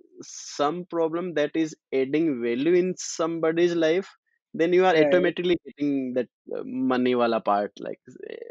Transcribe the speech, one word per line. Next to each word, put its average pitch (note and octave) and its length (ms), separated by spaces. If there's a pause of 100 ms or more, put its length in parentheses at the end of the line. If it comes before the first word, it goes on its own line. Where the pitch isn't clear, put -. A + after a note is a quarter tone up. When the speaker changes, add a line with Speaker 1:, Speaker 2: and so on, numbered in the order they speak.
(220)
Speaker 1:
some - 640
problem E3+ 500
that D3 200
is D#3 200 (180)
adding C3+ 480
value B2 320
in F3+ 240
somebody's E3 800
life, E3 340 (440)
then E3 200
you F#3 120
are F#3 100
Speaker 2:
Right. - 20
Speaker 1:
automatically F3 680
getting C3+ 480
that, B2 140 (300)
uh, G#2 80
money B2+ 500
wala A#2 260
part. G2+ 380
Like, - 200 (300)
eh, G1+ 60 (160)